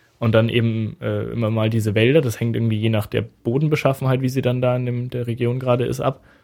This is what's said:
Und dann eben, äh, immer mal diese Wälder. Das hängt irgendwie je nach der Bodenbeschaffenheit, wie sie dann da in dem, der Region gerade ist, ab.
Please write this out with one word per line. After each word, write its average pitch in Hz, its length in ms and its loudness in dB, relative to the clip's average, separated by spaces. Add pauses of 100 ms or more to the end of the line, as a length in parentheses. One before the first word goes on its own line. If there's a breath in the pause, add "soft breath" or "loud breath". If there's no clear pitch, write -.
(200 loud breath)
Und 113 120 2
dann 113 160 6
eben, 113 520 0
äh, 107 240 -4
immer 113 260 -2
mal 110 200 0
diese 107 260 0
Wälder. 127 240 6
Das 123 180 -4
hängt 117 160 -2
irgendwie 113 240 0
je 110 100 0
nach 110 180 0
der 113 160 -2
Bodenbeschaffenheit, 135 1000 0
wie 127 60 -2
sie 127 140 -2
dann 123 200 0
da 127 140 2
in 127 100 -4
dem, 123 240 -4
der 123 160 -6
Region 120 320 -2
gerade 127 260 2
ist, 123 160 -4
ab. 135 240 -2 (200 soft breath)